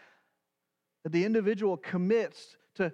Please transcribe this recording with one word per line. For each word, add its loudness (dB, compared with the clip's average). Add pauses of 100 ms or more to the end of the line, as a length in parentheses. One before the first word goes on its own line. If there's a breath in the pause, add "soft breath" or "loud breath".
(1040 soft breath)
That -8
the 4
individual 0
commits -2 (180)
to -2